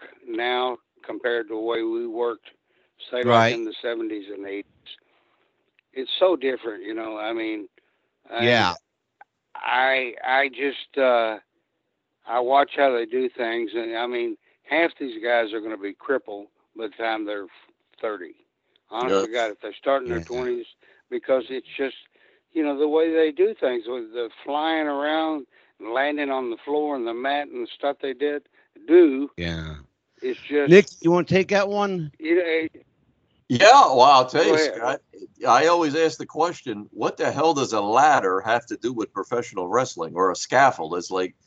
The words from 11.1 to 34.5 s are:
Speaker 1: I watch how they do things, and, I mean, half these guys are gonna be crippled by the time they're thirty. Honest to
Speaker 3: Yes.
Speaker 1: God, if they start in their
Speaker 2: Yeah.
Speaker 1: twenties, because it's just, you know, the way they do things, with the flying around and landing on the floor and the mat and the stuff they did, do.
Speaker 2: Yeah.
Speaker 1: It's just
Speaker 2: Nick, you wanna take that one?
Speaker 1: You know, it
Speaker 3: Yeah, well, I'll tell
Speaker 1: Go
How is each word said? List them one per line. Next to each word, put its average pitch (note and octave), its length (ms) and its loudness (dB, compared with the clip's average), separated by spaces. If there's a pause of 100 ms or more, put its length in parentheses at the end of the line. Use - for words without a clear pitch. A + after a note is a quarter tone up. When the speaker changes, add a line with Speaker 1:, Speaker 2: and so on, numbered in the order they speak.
Speaker 1:
I A#2+ 140 -2
watch C3+ 360 2
how C#3 160 4
they A#2 140 -2
do B2+ 220 -2
things, A#2 460 -6
and, A#2 220 -6
I A#2+ 120 -4
mean, A#2+ 280 -4 (280)
half D#3+ 340 0
these A#2 240 -10
guys A#2 300 0
are A2 80 -6
gonna A2 180 -10
be G2 160 -10
crippled G#2 540 -8 (280)
by A2 120 -8
the F#2+ 60 -20
time A2 300 -4
they're G#2 220 -8 (540)
thirty. G2+ 340 -8 (560)
Honest G#2+ 360 0
to G#2+ 40 -8
Speaker 3:
Yes. A#2+ 100 -4
Speaker 1:
God, A2+ 120 -2
if - 80 -18
they G#2+ 180 -12
start C#3 240 0
in B2 60 -8
their A#2 100 -4
Speaker 2:
Yeah. A2 60 -10
Speaker 1:
twenties, B2 420 -6 (440)
because B2+ 380 -2
it's C3 180 -10 (100)
just, C3+ 200 -6 (560)
you D#3+ 120 -2
know, C#3+ 140 -4
the D3+ 100 0
way D#3+ 240 2
they D#3+ 200 4
do F#3+ 220 2
things, B2 320 -2
with A#2 260 -10
the A#2 160 -6 (160)
flying D#3 420 -2
around D3+ 600 -4 (340)
and G#2+ 120 -10
landing C#3+ 380 -2
on C3 200 -4
the A2+ 80 -8
floor D3 380 -4
and A#2+ 100 -6
the A#2 80 -6
mat C#3 340 -4
and A#2+ 160 -10
the - 120 -12
stuff C#3+ 240 -4
they C#3 120 -6
did, C#3+ 300 -4 (440)
do. C#3+ 500 6
Speaker 2:
Yeah. E2 400 -6 (460)
Speaker 1:
It's B2+ 160 -6 (100)
just C#3+ 220 0
Speaker 2:
Nick, F#3+ 160 10 (140)
you E3 100 2
wanna F3 160 2
take F#3 220 2
that G3+ 200 2
one? G3 500 -4
Speaker 1:
You D#3+ 180 0
know, F#3 80 2
it D#3+ 420 -4 (600)
Speaker 3:
Yeah, B2+ 220 6
well, E3+ 320 8
I'll C3 240 8
tell D#3 180 0
Speaker 1:
Go E3 60 4